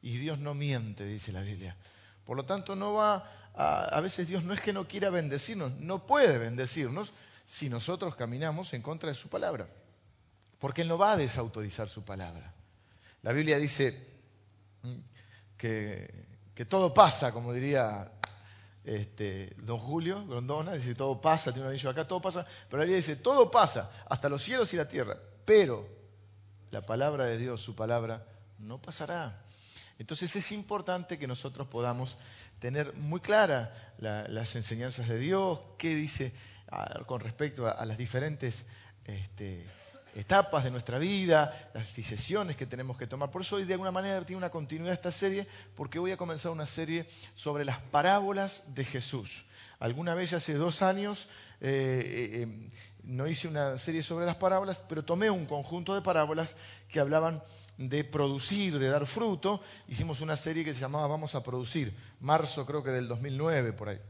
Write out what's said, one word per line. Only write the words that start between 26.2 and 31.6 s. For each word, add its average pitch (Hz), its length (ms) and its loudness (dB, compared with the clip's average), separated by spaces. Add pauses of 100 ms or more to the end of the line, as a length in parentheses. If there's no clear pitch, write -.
la 107 160 -6
palabra 135 400 2
de 117 140 0
Dios, 120 220 -4
su 117 120 -10
palabra, 113 540 -2 (320)
no 110 200 -12
pasará. 156 640 -8 (560)
Entonces 160 380 -6
es 202 160 -4
importante 180 680 -4
que 147 80 -6
nosotros 127 420 -8